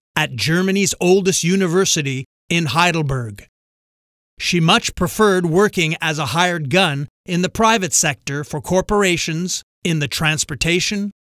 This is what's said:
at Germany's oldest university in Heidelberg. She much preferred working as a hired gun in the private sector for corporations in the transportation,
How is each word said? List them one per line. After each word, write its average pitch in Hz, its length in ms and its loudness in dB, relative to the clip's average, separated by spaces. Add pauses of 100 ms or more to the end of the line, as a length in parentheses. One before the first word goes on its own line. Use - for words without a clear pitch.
(160)
at 147 220 -2
Germany's 180 640 0
oldest 185 420 2
university 165 800 0 (240)
in 170 200 0
Heidelberg. 139 800 -2 (920)
She - 220 0
much 185 340 2
preferred 185 520 2
working 170 520 2
as 156 200 -2
a 147 80 -4
hired 170 420 0
gun 147 400 0 (160)
in 180 160 -2
the 180 80 0
private 220 420 0
sector 147 540 -2
for 151 160 -8
corporations 180 1000 0 (220)
in 160 160 0
the 143 80 -2
transportation, 165 1040 -2 (280)